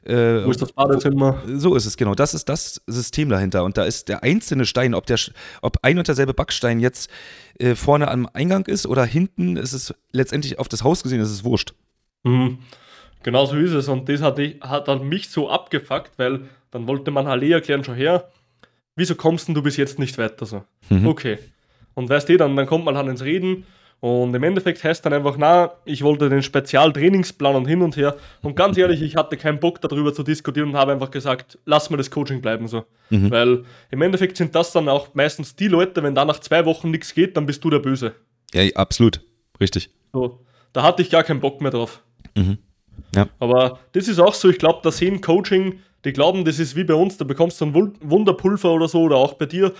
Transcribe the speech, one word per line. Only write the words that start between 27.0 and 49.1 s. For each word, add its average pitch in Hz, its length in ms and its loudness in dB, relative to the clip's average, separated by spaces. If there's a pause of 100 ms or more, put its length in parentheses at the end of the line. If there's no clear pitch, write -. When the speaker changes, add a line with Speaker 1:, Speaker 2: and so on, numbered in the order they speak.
Speaker 2:
und 131 100 -2
hin 170 160 0
und 156 140 0
her. 143 200 0 (260)
Und 143 120 -6
ganz 190 240 2
ehrlich, 180 240 2
ich 151 140 -6
hatte 156 200 0
keinen 151 220 -2
Bock 170 220 -2
darüber 147 340 -2
zu 147 80 -6
diskutieren 147 460 -4
und 139 80 -6
habe 139 160 2
einfach 135 180 -4
gesagt, 131 540 -6
lass 147 260 2
mal 156 60 -2
das 135 160 -4
Coaching 139 280 -4
bleiben 113 280 -4
so. 113 160 -6 (260)
Speaker 1:
Mhm. 101 220 4
Speaker 2:
Weil 123 320 4 (260)
im 135 120 -2
Endeffekt 185 340 0
sind 170 180 -2
das 170 160 0
dann 156 180 0
auch 139 260 -2
meistens 147 420 -2
die 196 100 -2
Leute, 180 380 2
wenn 139 100 -2
da 139 100 4
nach 160 140 0
zwei 165 260 2
Wochen 160 280 -2
nichts 160 200 -8
geht, 185 240 0
dann 147 100 0
bist 135 180 -6
du 160 60 0
der 147 100 4
Böse. 127 340 -2 (400)
Speaker 1:
Ja, 92 80 2 (140)
absolut. - 440 2 (400)
Richtig. 98 300 -2 (220)
Speaker 2:
So, 127 320 -6 (280)
da 131 120 0
hatte 175 180 4
ich 175 80 -4
gar 165 140 4
keinen 147 160 -4
Bock 139 200 -4
mehr 139 120 -2
drauf. 117 280 -6 (360)
Speaker 1:
Mhm. 98 220 0 (560)
Ja. 202 140 2 (120)
Speaker 2:
Aber 123 400 2 (120)
das 190 140 -2
ist 208 140 0
auch 190 140 6
so, - 140 4
ich 180 100 6
glaub, 165 240 2
da 160 100 2
sehen 185 280 -2
Coaching, 190 600 0 (240)
die 139 80 -4
glauben, 175 320 2
das 151 160 0
ist 139 160 -6
wie 180 80 -2
bei 156 100 2
uns, 180 220 2
da 151 80 -8
bekommst 151 360 -2
du 160 60 0
ein 147 80 -2
Wul-, 202 260 2
Wunderpulver 185 720 2
oder 160 140 2
so, 165 160 2
oder 151 140 4